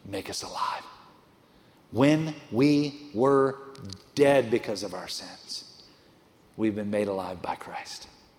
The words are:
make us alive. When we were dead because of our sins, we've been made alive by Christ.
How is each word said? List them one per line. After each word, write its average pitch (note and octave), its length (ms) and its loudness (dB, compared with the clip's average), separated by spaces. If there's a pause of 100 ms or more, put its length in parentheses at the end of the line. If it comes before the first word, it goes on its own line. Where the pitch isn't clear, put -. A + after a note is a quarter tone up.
make G2 260 -8
us - 140 -8
alive. - 400 -6 (1080)
When D3+ 440 4 (160)
we C#3+ 600 2
were C3+ 440 4 (580)
dead C#3 360 6
because G#2+ 320 -2
of F#2 100 -8
our F2+ 140 -10
sins, - 560 -12 (960)
we've G#2+ 180 0
been G#2 160 -4
made G#2 160 0
alive F#2 340 -6
by - 140 -4
Christ. - 520 -14 (320)